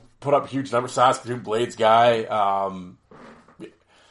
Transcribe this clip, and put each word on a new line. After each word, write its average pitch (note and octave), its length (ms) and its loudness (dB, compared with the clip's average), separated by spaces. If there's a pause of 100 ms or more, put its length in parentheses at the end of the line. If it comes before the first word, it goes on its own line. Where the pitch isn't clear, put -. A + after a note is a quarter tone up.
(200)
put C#3+ 140 -2
up C#3+ 140 0
huge C3 240 -6
numbers, B2 200 -2
Saskatoon B2 480 0
Blades A2 360 -4
guy, A2+ 480 4
um, G2 760 -4 (1120)